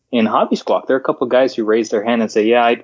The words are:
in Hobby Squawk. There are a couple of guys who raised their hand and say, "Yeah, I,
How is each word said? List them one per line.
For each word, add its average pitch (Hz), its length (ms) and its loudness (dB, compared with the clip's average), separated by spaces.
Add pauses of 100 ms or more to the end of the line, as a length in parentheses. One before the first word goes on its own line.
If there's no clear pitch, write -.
(100)
in 113 160 0
Hobby 135 300 0
Squawk. - 320 -4
There - 80 2
are 135 40 -2
a - 20 -12
couple 156 240 -4
of 117 40 -6
guys 131 240 2
who 117 100 -4
raised 107 280 0
their 104 100 0
hand 117 200 0
and 107 100 -4
say, 107 140 2
"Yeah, 120 180 4
I, 120 80 4 (120)